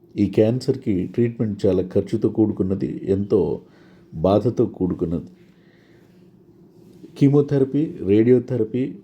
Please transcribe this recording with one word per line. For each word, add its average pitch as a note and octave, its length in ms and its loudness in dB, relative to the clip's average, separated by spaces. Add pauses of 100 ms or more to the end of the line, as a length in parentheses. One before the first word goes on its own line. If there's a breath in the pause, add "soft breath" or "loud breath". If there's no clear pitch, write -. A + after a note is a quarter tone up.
(180)
ఈ G#2 80 2
క్యాన్సర్‌కి A2 840 0
ట్రీట్మెంట్ A#2 580 -2
చాలా F#2 180 2 (100)
ఖర్చుతో G#2 360 -2
కూడుకున్నది, G2+ 720 -2
ఎంతో G2 580 0 (520 soft breath)
బాధతో G#2 520 2
కూడుకున్నది. F2 600 -4 (1900 soft breath)
కీమోథెరపీ, C#3+ 760 2 (120)
రేడియోథెరపీ A#2+ 1000 2